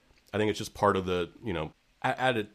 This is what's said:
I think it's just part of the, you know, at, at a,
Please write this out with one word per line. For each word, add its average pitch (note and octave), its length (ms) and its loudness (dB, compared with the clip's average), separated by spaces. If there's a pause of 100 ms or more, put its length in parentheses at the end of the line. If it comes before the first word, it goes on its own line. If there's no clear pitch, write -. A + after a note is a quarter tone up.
(320)
I G2+ 60 -2
think G#2+ 120 2
it's G2+ 80 -2
just - 160 -10
part G2+ 220 4
of F#2+ 100 -2
the, F2+ 240 -2 (140)
you G#2+ 80 -4
know, D#2 200 -4 (300)
at, B2+ 160 0
at B2+ 180 2
a, G#2+ 60 -2 (120)